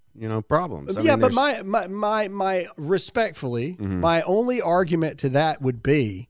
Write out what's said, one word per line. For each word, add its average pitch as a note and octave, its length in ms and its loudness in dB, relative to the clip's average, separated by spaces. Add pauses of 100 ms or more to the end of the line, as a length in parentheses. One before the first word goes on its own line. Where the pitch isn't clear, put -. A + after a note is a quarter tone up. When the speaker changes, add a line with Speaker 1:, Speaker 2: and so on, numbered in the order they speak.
(140)
Speaker 1:
you A2 140 -10
know, A2 140 -4
problems. D3+ 560 -2
I - 40 -4
Speaker 2:
Yeah, D#4+ 100 4
Speaker 1:
mean, C4+ 100 4
Speaker 2:
but B3 120 4
Speaker 1:
there's - 20 0
Speaker 2:
my, B3+ 280 2
my, G3 240 -2
my, G#3 400 -2
my, F#3+ 380 -2 (120)
respectfully, D#3 960 -2
Speaker 1:
Mm-hmm. F#2+ 260 -4
Speaker 2:
my E3 220 2
only A#3 380 2
argument E3+ 580 2
to C#3 100 0
that D3 320 2
would B2 200 -2
be A#2+ 480 0